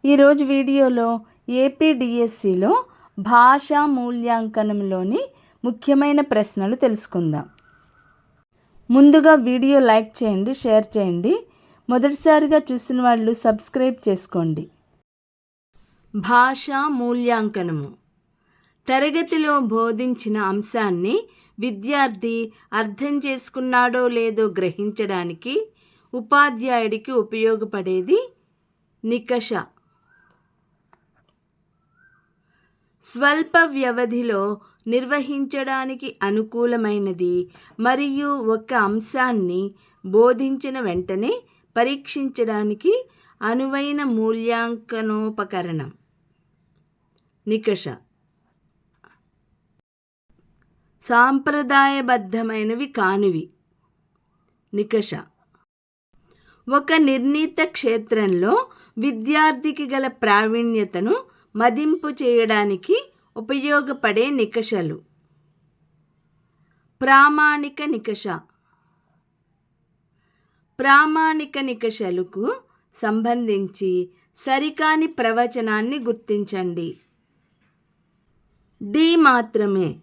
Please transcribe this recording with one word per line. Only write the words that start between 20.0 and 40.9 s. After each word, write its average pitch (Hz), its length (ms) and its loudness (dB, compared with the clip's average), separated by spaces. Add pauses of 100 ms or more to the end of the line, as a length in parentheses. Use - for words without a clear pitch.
అంశాన్ని 208 880 -2 (300)
విద్యార్థి 233 920 -4 (200)
అర్థం 220 460 -4
చేసుకున్నాడో 254 920 -2
లేదో 226 380 0
గ్రహించడానికి 196 1300 -4 (420)
ఉపాధ్యాయుడికి 240 1000 0
ఉపయోగపడేది 220 1200 0 (720)
నికష. 233 480 -2 (3500)
స్వల్ప 311 640 2
వ్యవధిలో 240 960 -2 (260)
నిర్వహించడానికి 269 1400 -4
అనుకూలమైనది 208 1300 -2 (300)
మరియు 277 460 -2
ఒక 220 480 -4
అంశాన్ని 208 1000 -2 (320)
బోధించిన 262 760 2
వెంటనే 196 600 -4 (340)